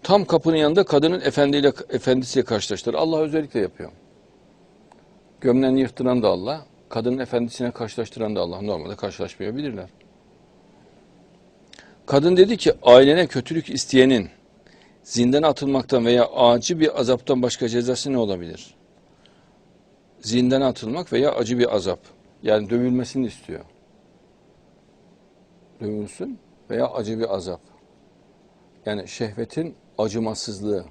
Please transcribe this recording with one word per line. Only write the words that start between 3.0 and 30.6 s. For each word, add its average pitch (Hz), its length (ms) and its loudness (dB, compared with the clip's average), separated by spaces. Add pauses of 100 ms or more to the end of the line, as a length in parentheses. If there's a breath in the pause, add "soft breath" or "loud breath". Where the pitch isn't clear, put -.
özellikle 151 400 -4
yapıyor. 82 300 -8 (1500)
Gömleğini 131 400 2
yırtılan 127 420 0
da 104 60 6
Allah, 107 380 -4 (220)
kadının 123 300 -4
efendisine 120 520 -4
karşılaştıran 110 680 -6
da 92 40 -2
Allah. 87 200 -6
Normalde 98 360 -6
karşılaşmayabilirler. 101 920 -8 (2250 loud breath)
Kadın 156 300 4
dedi 202 200 6
ki, - 160 0 (100)
"Ailene 139 440 8
kötülük 139 440 -6
isteyenin 127 580 4 (760 soft breath)
zindana 131 460 2
atılmaktan 131 580 0
veya 120 260 4
acı 120 480 2
bir 151 200 2
azaptan 127 420 0
başka 120 260 -2
cezası 123 440 -2
ne 127 60 0
olabilir?" 87 560 -6 (1500 soft breath)
Zindana 123 460 0
atılmak 127 460 -6
veya 131 220 2
acı 120 240 -2
bir 117 160 0
azap. 92 260 -4 (420)
Yani 107 280 0
dövülmesini 123 560 -2
istiyor. 85 380 -14 (2250)
Dövülsün 107 580 -10 (320)
veya 120 220 -2
acı 110 260 -6
bir 113 160 -4
azap. 90 260 -8 (1300)
Yani 104 220 -8
şehvetin 117 680 -8 (220)
acımasızlığı. 107 920 -6